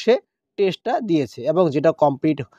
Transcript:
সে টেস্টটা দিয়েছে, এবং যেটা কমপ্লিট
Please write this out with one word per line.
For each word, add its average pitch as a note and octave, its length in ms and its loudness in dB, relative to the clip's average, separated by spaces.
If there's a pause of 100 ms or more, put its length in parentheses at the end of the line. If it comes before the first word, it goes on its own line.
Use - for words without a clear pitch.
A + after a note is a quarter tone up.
সে A3+ 100 2 (440)
টেস্টটা - 360 -2 (160)
দিয়েছে, D3 300 -2 (120)
এবং F3+ 120 2 (120)
যেটা - 160 2 (120)
কমপ্লিট C#3+ 360 0 (180)